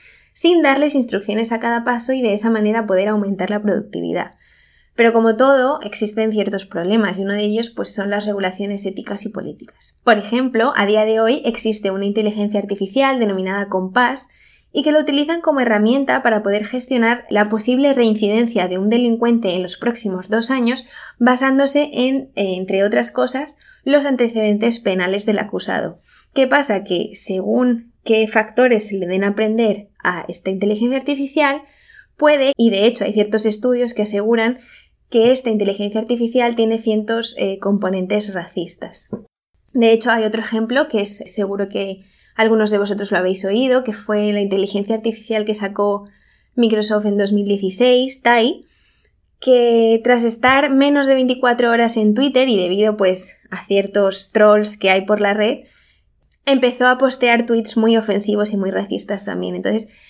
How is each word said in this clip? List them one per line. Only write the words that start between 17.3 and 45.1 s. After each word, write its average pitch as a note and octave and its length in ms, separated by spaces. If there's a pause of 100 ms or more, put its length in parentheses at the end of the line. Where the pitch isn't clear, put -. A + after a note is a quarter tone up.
la G#3 180
posible B3+ 460
reincidencia G#3+ 720
de F3+ 100
un G3 100
delincuente A#3 680
en F#3 80
los F3 140
próximos G3 520
dos A3+ 220
años B3+ 340 (320)
basándose C4+ 760
en, C4 440
eh, F#3+ 200
entre F#3+ 280
otras A#3 260
cosas, B3+ 460 (280)
los C#4 220
antecedentes A#3 760
penales F#3 460
del G#3 140
acusado. F#3+ 580 (380)
¿Qué C4+ 100
pasa? B3+ 380
Que F3+ 320
según A#3 880
qué A3 240
factores A3 600
se G3+ 120
le F3 80
den F#3+ 160
a G3+ 60
aprender G#3+ 600 (140)
a F3 240
esta F#3+ 240
inteligencia G#3 480
artificial, C#4 640 (520)
puede, C#4+ 400
y A#3 140
de G3 160
hecho A#3 200
hay G#3 80
ciertos G#3+ 340
estudios A#3+ 480
que G#3 80
aseguran A3+ 560 (500)
que A#3+ 220
esta B3+ 180
inteligencia G#3 500
artificial A#3 560
tiene A3+ 220
ciertos, A3 640
eh, G3 180
componentes G3 800
racistas. - 720 (640)
De A3+ 200
hecho, A3+ 180
hay A3+ 140
otro A3 160
ejemplo A#3 480
que G#3 120
es, - 240
seguro G3 440
que G3 340 (320)
algunos A3 340
de G#3 80
vosotros G3+ 340
lo F#3+ 60
habéis F#3 260
oído, B3 400
que A3+ 80
fue G#3 400
la G3+ 80
inteligencia G3 560
artificial A3 480